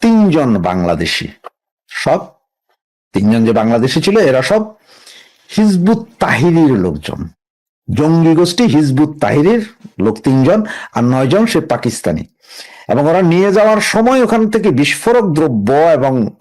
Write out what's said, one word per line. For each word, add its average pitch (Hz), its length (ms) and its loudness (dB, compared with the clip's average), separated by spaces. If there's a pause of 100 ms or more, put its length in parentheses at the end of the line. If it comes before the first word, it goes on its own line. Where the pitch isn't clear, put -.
তিনজন 196 480 2 (180)
বাংলাদেশি। 87 580 -2 (640)
সব 156 300 -2 (920)
তিনজন 107 340 2
যে 117 120 2
বাংলাদেশি 117 460 0
ছিল, 196 100 2 (140)
এরা 131 200 0
সব 214 120 0 (880)
হিজবুত 202 500 2 (220)
তাহরির 156 500 2 (120)
লোকজন, 78 360 -8 (680)
জঙ্গি 160 500 2
গোষ্ঠী 175 260 0 (100)
হিজবুত 147 360 0 (120)
তাহরির 196 400 0 (420)
লোক 110 120 0 (100)
তিনজন, 135 320 2 (380)
আর 120 160 -2
নয় 131 200 0
জন 202 100 2 (100)
সে 165 80 0 (120)
পাকিস্তানি। 113 520 -4 (680)
এবং 131 180 0
ওরা 185 120 2 (100)
নিয়ে 190 240 2
যাওয়ার 214 240 2 (120)
সময় 254 340 2
ওখান 220 160 0 (120)
থেকে 208 140 0 (120)
বিস্ফোরক 233 460 0 (100)
দ্রব্য 123 320 -2 (280)
এবং 135 160 0 (280)